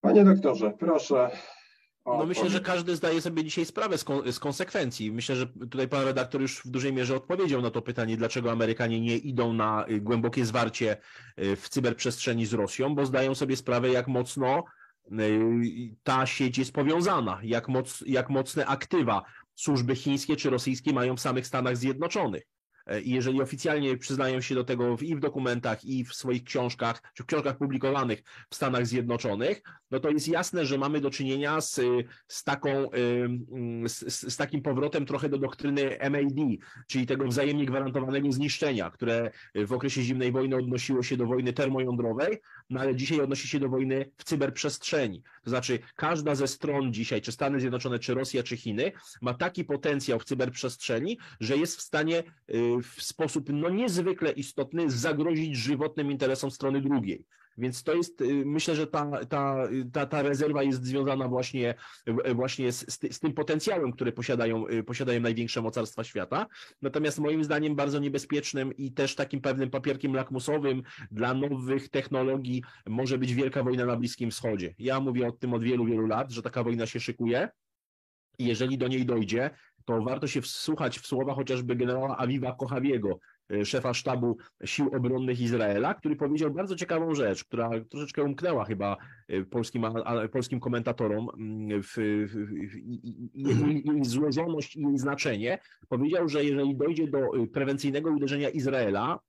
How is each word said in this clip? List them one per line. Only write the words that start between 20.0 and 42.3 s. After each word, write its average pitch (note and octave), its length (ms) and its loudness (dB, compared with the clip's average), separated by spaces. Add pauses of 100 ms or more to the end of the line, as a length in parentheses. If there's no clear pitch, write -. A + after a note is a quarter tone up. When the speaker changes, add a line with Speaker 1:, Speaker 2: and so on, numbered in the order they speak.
Speaker 2:
czy D3 140 0
rosyjskie C3 420 0
mają B2+ 240 2
w B2 40 -8
samych B2+ 260 -2
Stanach B2+ 300 0
Zjednoczonych. C3 680 -2 (440)
E, G#2 140 -4
i B2+ 100 -4
jeżeli C3 300 2
oficjalnie C#3 560 0
przyznają C3 440 -2
się B2+ 140 -2
do B2 100 2
tego B2 320 2
w, A#2 60 -4
i D#3+ 140 -2
w C#3 40 -2
dokumentach, B2+ 640 0
i C3 200 -2
w B2 100 -12
swoich B2 300 -2
książkach, B2 580 -2 (120)
czy - 80 -14
w B2 40 -12
książkach C#3+ 320 0
publikowanych C3+ 640 0 (280)
w - 40 -14
Stanach B2 320 0
Zjednoczonych, A#2+ 760 0 (280)
no C3 100 0
to D3 100 2
jest D3+ 180 2
jasne, E3+ 380 0
że C3+ 120 0
mamy C#3+ 220 2
do C#3 100 0
czynienia C#3+ 500 0
z, - 200 -2 (480)
z - 160 -12
taką, C#3+ 240 0 (240)
ym, A#2+ 960 0
z, - 260 -6
z, - 180 -6
z - 40 -6
takim C#3+ 260 -2
powrotem C#3+ 440 0
trochę C#3+ 220 -2
do C#3 100 0
doktryny C#3 600 0
M C#3 140 0
A C#3+ 40 2
D, C#3 240 2 (440)
czyli B2+ 200 0
tego C3+ 200 0
wzajemnie C#3+ 400 2
gwarantowanego C3+ 680 0
zniszczenia, B2+ 580 0
które A#2 400 0 (240)
w G#2 180 0
okresie B2+ 300 0
zimnej B2 300 2
wojny C3 240 2
odnosiło B2+ 460 0
się B2+ 140 -2
do B2 100 2
wojny B2 260 2
termojądrowej, C3 840 0 (320)